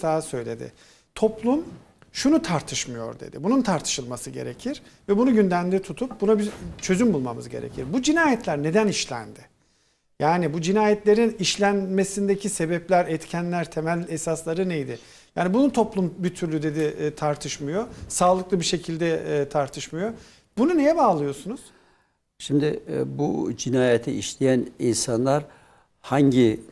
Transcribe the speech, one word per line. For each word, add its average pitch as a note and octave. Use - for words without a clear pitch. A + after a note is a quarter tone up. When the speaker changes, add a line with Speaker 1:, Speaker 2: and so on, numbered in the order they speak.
Speaker 1:
daha D#3+
söyledi. A#2+
Toplum A#3+
şunu D#4
tartışmıyor B2
dedi. -
Bunun B3
tartışılması B2+
gerekir B2+
ve G3+
bunu B3+
gündemde F#3
tutup A#3+
buna G#3
bir G#3
çözüm G3
bulmamız B2
gerekir. B2
Bu B3+
cinayetler C4+
neden G3
işlendi? A2+
Yani D#3+
bu E3+
cinayetlerin G#3
işlenmesindeki G3
sebepler, E3+
etkenler, E3+
temel E3+
esasları E3
neydi? C3
Yani F3+
bunu C4+
toplum G3
bir F3
türlü D#3+
dedi, D3+
e, D3+
tartışmıyor. D3+
Sağlıklı F#3
bir D#3+
şekilde, E3
e, D3
tartışmıyor. D#3
Bunu E4
neye D4+
bağlıyorsunuz? E3+
Speaker 2:
Şimdi, D3
e, C3+
bu -
cinayeti B2+
işleyen B2+
insanlar C3
hangi B2+